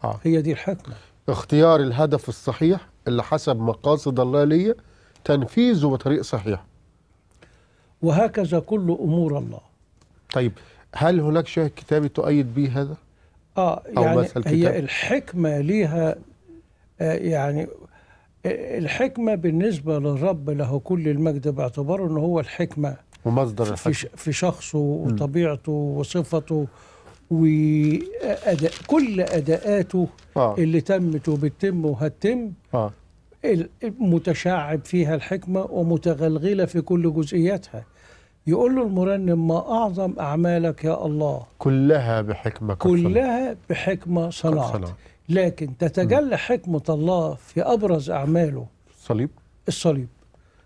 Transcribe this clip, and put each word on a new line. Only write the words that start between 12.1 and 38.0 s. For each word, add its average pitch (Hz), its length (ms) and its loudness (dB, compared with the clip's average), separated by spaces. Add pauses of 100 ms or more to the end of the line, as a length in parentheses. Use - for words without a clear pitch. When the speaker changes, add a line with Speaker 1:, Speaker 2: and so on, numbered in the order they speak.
Speaker 1:
به 139 260 0
هذا؟ 147 140 -6 (600)
Speaker 2:
آه، 185 260 0 (140)
Speaker 1:
أو - 60 4
Speaker 2:
يعني - 140 4
Speaker 1:
مثل - 300 0
Speaker 2:
هي 160 140 4
Speaker 1:
كتاب؟ 170 220 2
Speaker 2:
الحكمة 170 760 -2
ليها، 165 560 0 (840)
آه، 160 120 0
يعني، 147 480 -2 (840)
آه، - 320 -6
الحكمة 226 580 -2
بالنسبة 160 640 0
للرب 147 500 -2
له 143 300 -2
كل 170 280 -2
المجد، 147 400 0
باعتباره 143 600 -2
إن 156 100 -2
هو 165 220 0
الحكمة 147 560 -4 (300)
Speaker 1:
ومصدر 117 400 2
Speaker 2:
في 104 60 -2
Speaker 1:
الحكمة. 147 220 -2
Speaker 2:
ش-، - 120 -6 (100)
في 151 180 -6
شخصه 165 460 -2
Speaker 1:
مم. 147 340 0
Speaker 2:
وطبيعته 147 580 -2
وصفته 147 960 -2 (640)
وأداء، 160 1400 2 (160)
كل 240 340 2
أداءاته 180 840 0 (300)
Speaker 1:
آه. 113 200 2
Speaker 2:
اللي 160 240 2
تمت 170 480 0
وبتتم 156 560 -2
وهتتم، 185 640 -2 (220)
Speaker 1:
آه. 107 180 0 (540)
Speaker 2:
ال-، 175 240 0 (300)
متشعب 165 840 0
فيها 160 300 0
الحكمة 185 540 -4
ومتغلغلة 165 960 0
في 165 160 -2
كل 170 320 0
جزئياتها. 165 720 -2 (640)